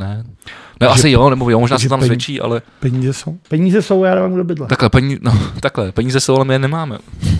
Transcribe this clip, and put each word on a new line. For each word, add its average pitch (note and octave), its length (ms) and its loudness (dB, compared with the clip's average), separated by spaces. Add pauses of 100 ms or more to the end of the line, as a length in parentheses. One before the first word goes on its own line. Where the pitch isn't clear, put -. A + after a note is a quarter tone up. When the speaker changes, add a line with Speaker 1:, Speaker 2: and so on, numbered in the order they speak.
Speaker 1:
Ne. G#2 240 -8 (580)
No B2 60 6
Speaker 2:
Takže B2+ 120 4
Speaker 1:
asi D3 100 4
jo, B2+ 200 6
nebo B2+ 200 0
jo, A2+ 100 4
možná A#2+ 180 2
se - 40 0
Speaker 2:
takže B2+ 80 0
Speaker 1:
tam C3+ 100 0
Speaker 2:
peníze C3+ 140 2
Speaker 1:
zvětší, B2+ 280 -6
ale A#2 200 -4 (180)
Speaker 2:
Peníze B2+ 340 -2
jsou. D#3+ 240 -10 (120)
Peníze F3+ 320 2
jsou, F#3+ 220 0
já F#3 120 2
nevím, F#3 180 0
kde F3+ 100 -2
bydlet. D3+ 260 -6
Speaker 1:
Takhle, B2+ 200 0
peníze, C3 340 0
no, A#2 100 2 (140)
<laughs> - 120 -12
takhle, A2 320 -4
peníze B2+ 280 -2
jsou, C3 160 0
ale C3+ 100 2
my C3+ 80 0
je C3+ 60 0
nemáme. C#3 380 -4 (420)